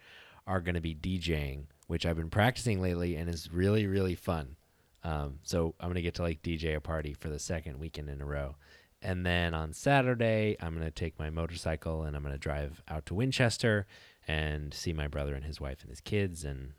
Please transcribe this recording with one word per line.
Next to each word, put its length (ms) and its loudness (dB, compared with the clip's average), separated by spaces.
are 140 2
gonna 200 0
be 140 0
D 240 0
J 340 0
ing, 140 -8
which 180 0
I've 100 2
been 140 -2
practicing 500 4
lately 360 0
and 120 -2
is 240 -6
really, 340 6
really 280 2
fun. 420 -2
Um, 400 -2
so 380 2
I'm 80 -4
gonna 140 0
get 140 0
to, 60 0
like, 200 0
D 140 0
J 180 0
a 60 -2
party 340 -4
for 140 -8
the 120 -4
second 400 -4
weekend 280 -8
in 120 -6
a 60 -6
row. 300 -4
And 240 0
then 280 4
on 180 -2
Saturday, 880 4
I'm 140 -4
gonna 180 -2
take 260 -4
my 120 -2
motorcycle 760 -2
and 120 -2
I'm 60 -4
gonna 160 -4
drive 480 -4
out 200 -6
to 80 -4
Winchester 720 4
and 440 0
see 200 -4
my 160 -2
brother 260 -2
and 100 -4
his 160 -6
wife 200 -6
and 100 -16
his 100 -14
kids 440 -2
and 340 -6